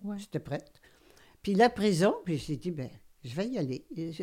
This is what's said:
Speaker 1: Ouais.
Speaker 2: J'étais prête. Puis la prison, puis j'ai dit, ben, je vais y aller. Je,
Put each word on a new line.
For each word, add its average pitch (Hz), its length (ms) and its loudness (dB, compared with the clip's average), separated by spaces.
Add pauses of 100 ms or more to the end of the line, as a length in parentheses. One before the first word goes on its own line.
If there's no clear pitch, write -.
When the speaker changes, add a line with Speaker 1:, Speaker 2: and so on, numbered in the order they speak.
Speaker 1:
Ouais. 202 140 -6
Speaker 2:
J'étais 196 200 -8
prête. 151 320 -8 (720)
Puis 202 120 0
la 226 140 8
prison, 208 460 4 (100)
puis 160 140 -2
j'ai 147 180 -6
dit, 175 140 -6
ben, 139 180 -8 (360)
je 120 100 -12
vais 190 140 -2
y 254 100 -4
aller. 131 260 -4 (120)
Je, 165 160 -6 (100)